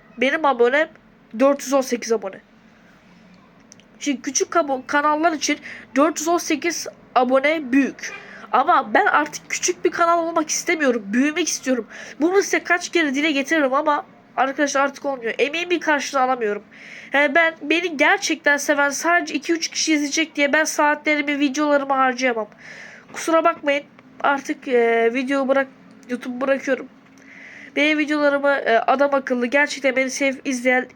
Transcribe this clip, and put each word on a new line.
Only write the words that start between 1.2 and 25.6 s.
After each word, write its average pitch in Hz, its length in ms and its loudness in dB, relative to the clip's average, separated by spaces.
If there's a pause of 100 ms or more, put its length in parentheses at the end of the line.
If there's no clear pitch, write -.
dört 277 220 4
yüz 262 120 -4
on 277 80 2
sekiz 247 300 -4
abone. 208 300 -4 (1600)
Şimdi 285 220 -4
küçük 294 300 -4
kabo-, 285 360 -2
kanallar 302 440 2
için 302 260 -4 (380)
dört 302 240 2
yüz 302 80 -4
on 339 100 2
sekiz 330 500 -4 (280)
abone 269 560 2
büyük. 262 420 0 (380)
Ama 269 420 2
ben 403 120 4
artık - 440 0
küçük - 360 -4
bir 339 60 2
kanal 339 360 2
olmak 330 220 -2
istemiyorum. 262 560 0
Büyümek 294 420 0
istiyorum. 254 400 -4 (340)
Bunu 370 200 4
size 339 220 -2
kaç 349 260 -2
kere 302 260 0
dile 302 160 0
getiririm 277 420 0
ama 294 320 0 (320)
arkadaşlar 269 440 0
artık 277 240 -2
olmuyor. 247 320 -4
Emeğimin 330 420 0
karşılığını 277 440 0
alamıyorum. 226 400 -2 (500)
Yani 277 220 2
ben, 330 260 4
beni 320 360 -2
gerçekten 302 600 2
seven 285 320 2
sadece 330 440 0
iki 302 200 -2
üç 330 140 -2
kişi - 260 -2
izleyecek 294 420 -2
diye 285 180 2
ben 311 100 2
saatlerimi, 294 760 0
videolarımı 285 540 0
harcayamam. 247 540 0 (680)
Kusura 330 300 0
bakmayın. 294 400 0 (400)
Artık, 277 440 -2
e, 233 460 2
videoyu 269 340 -2
bırak-, 269 200 2 (420)